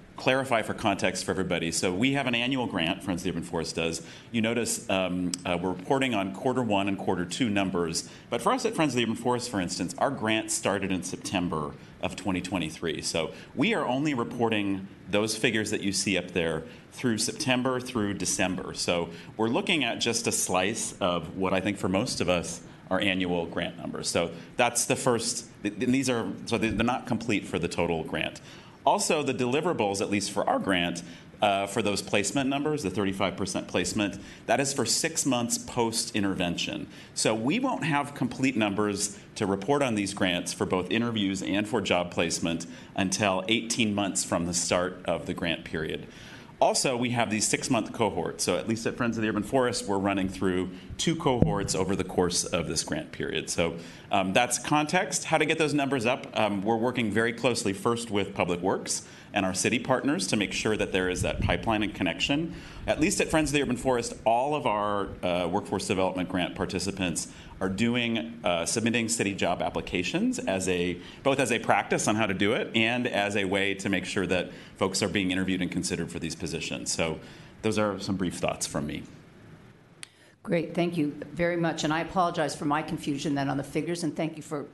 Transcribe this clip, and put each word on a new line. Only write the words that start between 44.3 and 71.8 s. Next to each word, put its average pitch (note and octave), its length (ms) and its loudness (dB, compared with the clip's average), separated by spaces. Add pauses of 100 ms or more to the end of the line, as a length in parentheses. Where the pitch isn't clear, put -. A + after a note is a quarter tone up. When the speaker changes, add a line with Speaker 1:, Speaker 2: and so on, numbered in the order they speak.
Speaker 1:
the F2 80 -2
start F#2 520 0
of E2 200 -2
the F2+ 80 -2
grant E2 320 -2
period. D#2+ 400 -4 (560)
Also, D#3 340 2
we A#2+ 140 0
have A#2+ 200 2
these G#2 160 2
six-month - 460 0
cohorts. F2 540 0
So F#2 100 2
at C#2 100 -2
least A2 200 -2
at A2 100 -2
Friends A2+ 220 -2
of A2 60 0
the G#2+ 40 2
Urban G#2 160 0
Forest, B2 440 0
we're G2 100 2
running G2 320 2
through F#2 400 0 (280)
two E3 200 2
cohorts G#2+ 580 4
over F#2 220 2
the F#2 80 0
course F2+ 400 2
of E2 240 0
this D#2+ 120 0
grant D2+ 300 -4
period. - 380 -4
So, - 260 0 (340)
um, F#2+ 220 2
that's B2 260 2
context. D3+ 680 0
How D#3+ 120 2
to D#3 60 4
get D#3 140 2
those D3+ 160 2
numbers C3+ 320 2
up? B2+ 280 0
Um, G2+ 280 2
we're A2+ 160 2
working A#2 340 0
very A2+ 220 2
closely A2+ 400 2
first A#2 360 0
with G2+ 240 2
Public F2 280 2
Works, A2 440 0 (300)
and G2 100 2
our F#2 80 0
city A2 240 2
partners C#3 500 2
to A#2 100 2
make F#2+ 160 0
sure G#2+ 240 2
that F#2 140 0
there F#2 180 2
is F2+ 120 0
that - 200 0
pipeline G#2+ 420 2
and G2 100 -2
connection. C#3+ 600 -2 (320)
At G#2+ 120 2
least F#3+ 200 2
at F3 80 2
Friends D#3 220 4
of C#3 40 -4
the D3 80 4
Urban B2 140 2
Forest, B2 380 0 (120)
all B2+ 300 4
of B2 100 0
our, G#2 440 2 (120)
uh, F2+ 260 2
workforce G2 400 0
development F#2 420 2
grant - 260 -2
participants F#2 720 -2 (320)
are F#2+ 100 0
doing, A#2 760 0
uh, E2+ 220 2
submitting A2+ 440 0
city G2 260 0
job F2 260 0
applications F2+ 800 -2
as F#2 300 -2
a, F2+ 280 0 (260)
both C3+ 160 2
as A#2+ 120 2
a A2+ 80 2
practice A#2 480 2